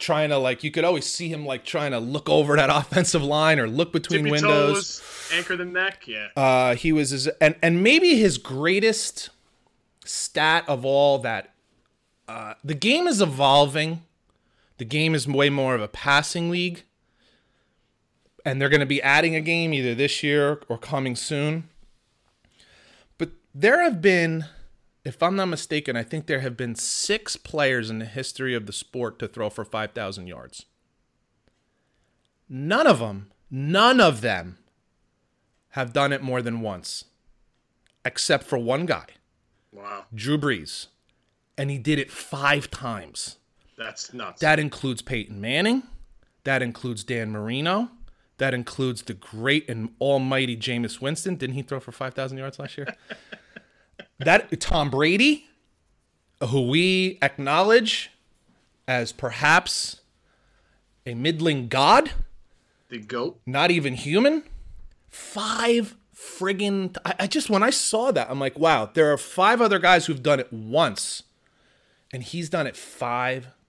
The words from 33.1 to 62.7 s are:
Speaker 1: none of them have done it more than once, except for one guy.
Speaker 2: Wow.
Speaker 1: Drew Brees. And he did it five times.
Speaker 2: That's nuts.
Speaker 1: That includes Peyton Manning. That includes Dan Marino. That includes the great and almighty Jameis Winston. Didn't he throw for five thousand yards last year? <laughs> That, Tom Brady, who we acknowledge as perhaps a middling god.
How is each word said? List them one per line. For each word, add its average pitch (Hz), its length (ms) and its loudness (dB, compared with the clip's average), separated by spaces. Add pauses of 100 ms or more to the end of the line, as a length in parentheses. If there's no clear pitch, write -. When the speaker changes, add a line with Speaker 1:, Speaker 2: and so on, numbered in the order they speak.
Speaker 1:
none 190 520 4
of 117 200 4
them 92 360 -4 (1120)
have 123 240 -6
done 143 180 2
it 135 100 -4
more 127 200 -4
than 117 200 -6
once, 98 440 -10 (1000)
except - 400 0
for - 140 -2
one 127 280 0
guy. 120 200 -4 (640)
Speaker 2:
Wow. 101 420 -14
Speaker 1:
Drew 120 240 -2
Brees. 123 500 -6 (720)
And 139 120 -4
he 139 80 -6
did 147 220 -2
it 135 120 -6
five 143 600 -2
times. 104 640 -10 (400)
Speaker 2:
That's 110 360 -12
nuts. 113 280 -10
Speaker 1:
That 156 180 4
includes 135 420 -4
Peyton 104 380 -8
Manning. 180 440 0 (600)
That 135 180 0
includes 120 420 -6
Dan 113 280 -6
Marino. 143 580 -2 (480)
That 135 160 0
includes 123 500 -4
the 117 100 -12
great 120 560 -4
and 113 320 -6
almighty 131 560 0
Jameis 120 420 -6
Winston. 160 360 -4
Didn't 131 200 -8
he 139 60 -6
throw 135 180 -8
for 120 120 -18
five 131 220 -10
thousand 131 240 -8
yards 135 220 -12
last 143 180 -14
year? 143 140 -10
<laughs> - 40 -12 (1200)
That, 165 420 2
Tom 143 300 0
Brady, 190 560 2 (960)
who 123 260 0
we 185 540 2
acknowledge 190 880 0 (760)
as 123 240 -2
perhaps - 880 0 (1080)
a 123 80 -10
middling 147 540 0
god. 175 420 6 (800)